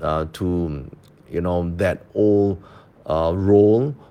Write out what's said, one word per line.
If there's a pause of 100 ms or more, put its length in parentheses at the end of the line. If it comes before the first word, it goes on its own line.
uh,
to, (400)
you
know,
that (140)
old, (480)
uh,
role (180)